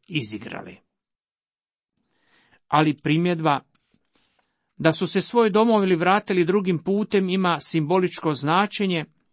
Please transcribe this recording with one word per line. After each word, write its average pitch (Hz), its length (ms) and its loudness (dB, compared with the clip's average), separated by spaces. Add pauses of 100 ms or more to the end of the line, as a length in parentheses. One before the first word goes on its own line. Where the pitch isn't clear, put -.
izigrali. 110 720 -10 (1900)
Ali 151 280 2
primjedba 160 640 -2 (1160)
da 160 160 2
su 175 140 -2
se 190 140 0
svoj 226 300 2
domovini 208 460 2
vratili 175 480 2
drugim 180 340 0
putem 196 500 -2
ima 180 320 0
simboličko 165 760 -2
značenje. 175 680 -2 (280)